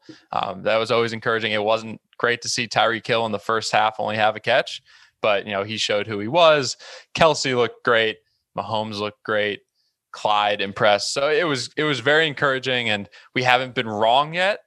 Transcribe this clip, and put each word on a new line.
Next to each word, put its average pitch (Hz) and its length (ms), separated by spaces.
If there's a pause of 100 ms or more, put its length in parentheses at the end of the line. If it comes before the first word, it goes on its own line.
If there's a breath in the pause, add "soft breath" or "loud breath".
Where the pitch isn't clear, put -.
(300 loud breath)
Um, 95 340
that 104 120
was 113 140
always 117 240
encouraging. 113 380
It 107 120
wasn't 110 380 (160)
great 120 240
to 117 80
see 120 180
Tyreek 113 380
Hill 117 180
in 110 80
the 101 60
first 113 340
half 110 260
only 107 180
have 107 200
a 107 40
catch, - 420 (400 soft breath)
but, 101 240
you 104 60
know, 98 120
he 107 120
showed 104 300
who 107 120
he 104 100
was. 151 500 (360 loud breath)
Kelce 147 400
looked 117 300
great. 113 340 (380)
Mahomes 107 440
looked 104 220
great. 104 380 (520)
Clyde 104 500
impressed. 101 500
So 143 160
it 156 160
was, 131 320
it 151 80
was 143 160
very 151 260
encouraging, 131 600
and 101 180 (280 loud breath)
we 127 80
haven't 127 320
been 127 140
wrong 117 440
yet. 185 340